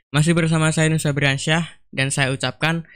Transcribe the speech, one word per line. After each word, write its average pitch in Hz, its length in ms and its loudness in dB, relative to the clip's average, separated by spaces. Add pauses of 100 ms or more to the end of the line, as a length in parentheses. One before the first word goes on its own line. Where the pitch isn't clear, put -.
Masih 156 240 2
bersama 160 400 2
saya 160 160 2
Nusa 156 240 0
Briansyah, 143 640 -2 (160)
dan 135 160 -2
saya 135 240 0
ucapkan 151 640 -4